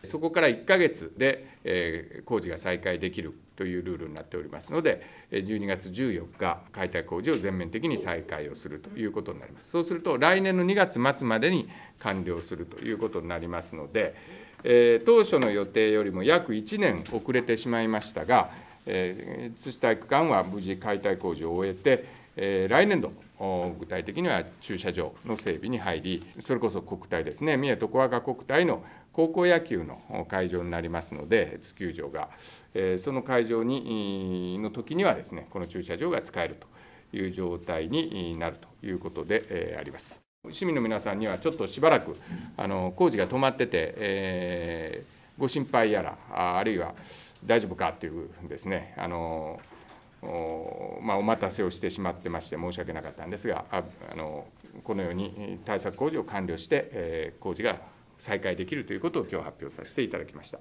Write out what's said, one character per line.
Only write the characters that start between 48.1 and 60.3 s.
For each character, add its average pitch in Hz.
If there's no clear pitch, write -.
う 80
で 73
す -
ね、 92
あ 90
の、 82
お、 80
ま 107
あ、 -
お 101
待 110
た 95
せ 104
を 90
し -
て 95
し -
ま 90
っ 82
て -
ま 85
し -
て 78
申 87
し 87
訳 85
な 78
か 76
っ -
た 78
ん 87
で 104
す 117
が、 85
あ、 90
あ 78
の、 76
こ 110
の 98
よ 87
う 90
に 98
対 101
策 95
工 151
事 160
を 95
完 95
了 82
し -
て、 143
え 82
ー、 -
工 92
事 92
が 110
再 101
開 92
で 92
き -
る 131
と -
い 98
う 92
こ -
と 147
を 92
今 87
日 78
発 78
表 69
さ -
せ -
て 135
い -
た 87
だ 80
き -